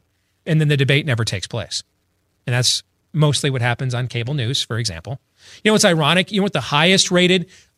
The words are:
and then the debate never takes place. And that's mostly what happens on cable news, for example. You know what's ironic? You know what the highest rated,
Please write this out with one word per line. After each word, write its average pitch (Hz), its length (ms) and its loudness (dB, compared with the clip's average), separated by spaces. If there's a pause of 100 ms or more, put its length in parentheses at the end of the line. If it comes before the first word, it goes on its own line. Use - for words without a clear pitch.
(460)
and 160 140 2
then 156 80 2
the 147 80 2
debate 139 300 2
never 117 180 0
takes 101 240 -6
place. - 360 -8 (640)
And 127 80 -4
that's - 300 0 (300)
mostly 147 360 0
what 131 120 -4
happens 120 340 -2
on 120 120 -4
cable 120 260 -6
news, 131 280 -4
for 113 160 -6
example. 107 440 -8 (420)
You 214 60 2
know 214 40 4
what's 208 120 4
ironic? 170 460 2
You 202 100 0
know - 20 2
what 202 100 -2
the 151 60 -2
highest 165 500 2
rated, 180 380 2 (300)